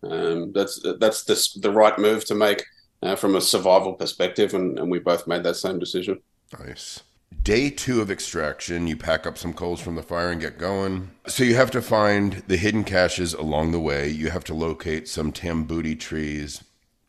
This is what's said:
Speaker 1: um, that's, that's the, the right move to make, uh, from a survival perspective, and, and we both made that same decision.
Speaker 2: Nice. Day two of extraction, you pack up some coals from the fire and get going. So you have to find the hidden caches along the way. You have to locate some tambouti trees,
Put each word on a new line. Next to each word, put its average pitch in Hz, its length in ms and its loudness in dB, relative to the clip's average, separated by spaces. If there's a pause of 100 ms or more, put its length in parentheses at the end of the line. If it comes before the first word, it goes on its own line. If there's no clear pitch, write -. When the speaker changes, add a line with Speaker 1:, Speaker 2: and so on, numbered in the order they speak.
Speaker 1:
um, 85 500 -2
that's, 98 280 -2 (180)
that's 110 260 2
the, - 340 0
the 101 120 2
right 107 280 6
move 110 260 4
to 107 100 -2
make, 104 280 2 (400)
uh, 95 140 0
from 98 180 2
a 90 60 2
survival 92 520 4
perspective, 95 600 0
and, 92 260 0
and 87 100 -2
we 90 100 0
both 85 280 0
made 87 160 -2
that 85 120 0
same 92 220 -4
decision. 90 440 -4 (360)
Speaker 2:
Nice. - 440 -14 (420)
Day 123 260 4
two 127 320 0
of 101 80 -2
extraction, 85 760 -4
you 80 100 0
pack 80 300 0
up 80 100 -8
some 85 160 -8
coals 87 280 -6
from 85 140 -8
the 80 80 -8
fire 87 280 -2
and 82 100 -4
get 78 160 -8
going. 95 540 -4 (160)
So - 160 0
you 120 120 6
have 123 160 4
to 123 100 0
find 101 680 2
the 92 100 2
hidden 104 260 2
caches 90 500 2
along 78 380 0
the 85 80 2
way. 73 300 0
You 78 200 -2
have 85 160 -4
to 85 80 -8
locate 80 540 -4
some 76 240 -4
tambouti 80 680 -4
trees, 76 680 -6 (460)